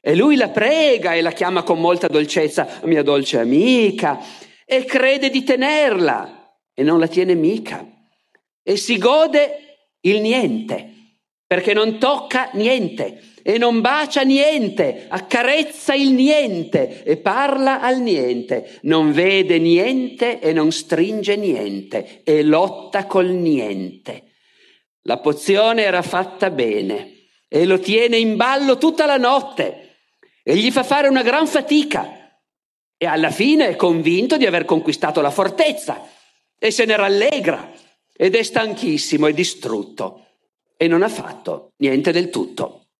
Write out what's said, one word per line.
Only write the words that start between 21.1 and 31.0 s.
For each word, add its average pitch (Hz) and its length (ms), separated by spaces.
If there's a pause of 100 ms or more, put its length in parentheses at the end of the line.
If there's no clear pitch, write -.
niente 104 880
e 151 180
lotta 185 600
col 185 220
niente. 117 960 (840)
La 117 120
pozione 208 640
era 180 180
fatta 185 480
bene 104 800 (200)
e 165 180
lo 185 120
tiene 226 400
in 226 180
ballo 262 440
tutta 311 260
la 285 120
notte 254 800 (440)
e 143 140
gli 220 160
fa 262 100
fare 277 260